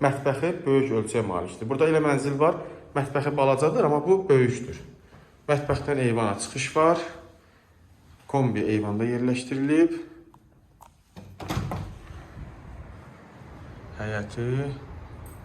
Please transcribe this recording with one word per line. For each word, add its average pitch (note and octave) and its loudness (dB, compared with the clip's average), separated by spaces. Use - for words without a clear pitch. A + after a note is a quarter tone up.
mətbəxi C#3+ 2
böyük C3+ 4
ölçüyə A2 0
malikdir. F#2 -4
Burada C#3 4
elə D#3+ 4
mənzil C#3+ 2
var, E3 4
mətbəxi C#3 0
balacadır, D3 4
amma D3 4
bu F#3 6
böyükdür. B2+ 4
Mətbəxdən C#3+ 0
eyvana A2+ 2
çıxış - -6
var. E3 4
Kombi A#2 2
eyvanda G#2 0
yerləşdirilib. C3+ 2
Həyəti, G#2+ -6